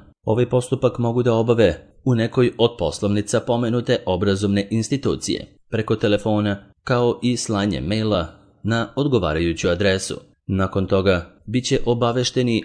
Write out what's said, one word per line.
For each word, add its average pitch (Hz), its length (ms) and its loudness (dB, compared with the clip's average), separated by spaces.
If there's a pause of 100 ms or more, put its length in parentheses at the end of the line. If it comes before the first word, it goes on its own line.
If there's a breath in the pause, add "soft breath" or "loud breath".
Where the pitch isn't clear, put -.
(240)
Ovaj 117 260 0
postupak 123 480 0
mogu 120 260 0
da 120 100 2
obave 113 580 2 (120)
u 127 120 2
nekoj 117 420 2
od 117 220 4
poslovnica 101 600 -2
pomenute 120 640 0
obrazovne 98 680 0
institucije, 113 760 -2 (220)
preko 110 260 -2
telefona, 104 600 0 (260)
kao 120 400 0
i 123 140 0
slanje 101 440 -2
maila 101 460 0 (360)
na 113 320 -2
odgovarajuću 87 760 0
adresu. 95 460 0 (320)
Nakon 95 400 -2
toga, 92 580 0
bit 120 200 -2
će 135 200 0
obavešteni 120 800 0